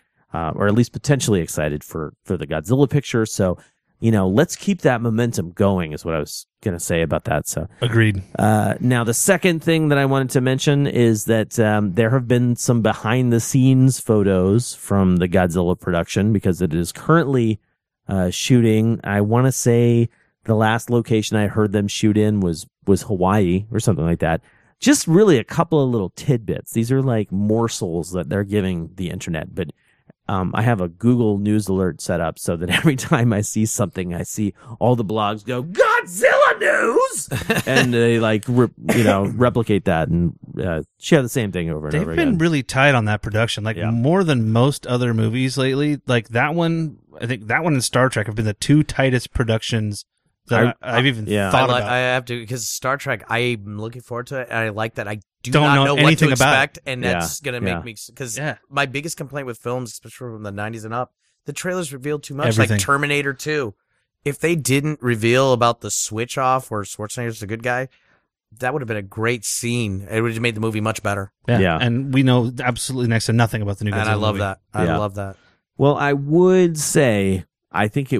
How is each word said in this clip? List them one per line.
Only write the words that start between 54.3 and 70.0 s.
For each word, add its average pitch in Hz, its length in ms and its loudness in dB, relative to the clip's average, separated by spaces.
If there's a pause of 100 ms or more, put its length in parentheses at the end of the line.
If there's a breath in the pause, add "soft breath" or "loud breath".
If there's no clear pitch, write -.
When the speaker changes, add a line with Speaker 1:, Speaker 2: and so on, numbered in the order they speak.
Speaker 3:
it, 120 80 -12
and 113 100 -6
I 113 100 -2
like 107 260 -6
that 107 120 -8
I 107 120 -8 (240)
do 123 80 -8
Speaker 2:
Don't 147 120 4
Speaker 3:
not 143 120 4
Speaker 2:
know 139 100 4
Speaker 3:
know 139 80 0
what 143 80 0
to 147 60 6
Speaker 2:
anything 151 260 4
about 131 200 2
it. 135 100 4
Speaker 3:
expect, - 240 -8
and 127 160 -6
Speaker 1:
Yeah. 120 100 -2
Speaker 3:
that's - 260 -4
gonna 123 220 -8
make - 140 -4
Speaker 1:
Yeah. 85 80 -8
Speaker 3:
me 117 80 -14
s-, - 240 -18
'cause 120 220 -10
Speaker 2:
Yeah. 139 180 -6 (120)
Speaker 3:
my 139 200 -2
biggest 143 280 -8
complaint 139 300 -10
with 120 140 -12
films, 123 320 -8
especially 120 420 -16
from 110 100 -14
the 101 80 -8
nineties 107 340 -8
and 110 80 -10
up, 123 200 -6 (320)
the 147 80 -10
trailers 180 400 -6
reveal 143 260 -6
too 143 140 -14
much. 139 140 -2
Speaker 2:
Everything. 110 300 2
Speaker 3:
Like 98 60 0
Terminator 143 500 0
two, 139 420 -4 (500)
if 143 140 -4
they 170 160 2
didn't 143 480 0
reveal 120 500 2
about 120 280 0
the 104 100 -8
switch 113 460 -6
off 131 340 -2
where 107 100 -6
Schwarzenegger's 110 600 -10
the 104 60 -12
good 113 160 -8
guy, 123 240 -4 (720)
that 127 140 -4
would 151 80 -4
have 120 60 -10
been 110 100 -6
a 104 60 -6
great 110 420 -4
scene. 113 640 -4